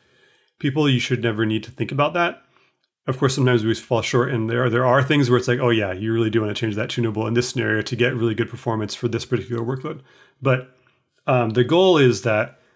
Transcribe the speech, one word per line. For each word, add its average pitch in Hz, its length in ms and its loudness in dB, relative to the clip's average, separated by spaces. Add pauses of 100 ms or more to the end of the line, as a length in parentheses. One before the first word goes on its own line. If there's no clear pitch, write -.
(600)
people, 147 300 0
you 123 100 2
should 120 220 -2
never 110 240 0
need 110 180 -2
to - 80 -18
think - 200 -6
about 143 220 -2
that. 175 280 -2 (640)
Of 135 120 -4
course, 135 180 0
sometimes 123 300 2
we 113 100 0
fall - 260 -2
short, 131 300 0
and 113 180 -2
there 120 140 0
are, 123 60 0
there 120 160 0
are 131 180 4
things 139 260 2
where 123 80 4
it's 120 120 -2
like, 120 100 0
"Oh 120 120 2
yeah, 104 200 0
you 107 220 -4
really 113 160 0
do 107 100 0
wanna 104 140 -2
change 107 220 -4
that 117 140 -4
tunable 110 380 -4
in 113 60 -4
this 120 160 0
scenario 110 320 -2
to - 160 -8
get 123 180 0
really 113 180 -2
good 113 160 -4
performance 110 460 -6
for 117 140 -4
this 110 160 -4
particular 117 360 -4
workload." 135 380 -8 (420)
But, 131 320 0 (540)
um, 120 220 2
the 120 160 2
goal 175 320 6
is 131 240 4
that 110 400 -2 (140)